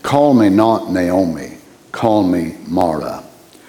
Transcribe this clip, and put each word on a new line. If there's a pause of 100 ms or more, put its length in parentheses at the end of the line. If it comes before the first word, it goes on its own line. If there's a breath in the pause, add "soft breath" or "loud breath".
"Call
me
not
Naomi, (340)
call
me (120)
Mara. (460 loud breath)